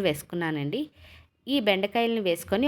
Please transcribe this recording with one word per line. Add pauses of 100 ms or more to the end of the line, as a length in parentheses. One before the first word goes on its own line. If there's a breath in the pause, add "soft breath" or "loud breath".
వేసుకున్నానండి. (720 soft breath)
ఈ (100)
బెండకాయల్ని
వేసుకొని